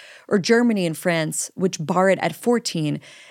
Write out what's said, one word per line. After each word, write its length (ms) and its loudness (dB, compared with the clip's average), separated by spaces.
or 100 2
Germany 460 2
and 120 -2
France, 580 -2
which 260 -2
bar 300 2
it 80 4
at 180 -2
fourteen, 640 -2